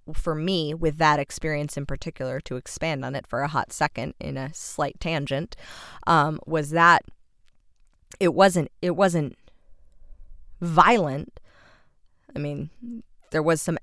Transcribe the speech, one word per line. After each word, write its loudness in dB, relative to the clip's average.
for 0
me, -2
with -2
that 4
experience -4
in -6
particular, -8
to -10
expand -6
on -6
it -8
for -4
a -2
hot -4
second -4
in -8
a -8
slight -6
tangent, -4
um, 4
was -2
that 8
it 4
wasn't, 4
it 0
wasn't 0
violent. 2
I -8
mean, -6
there 0
was 2
some -2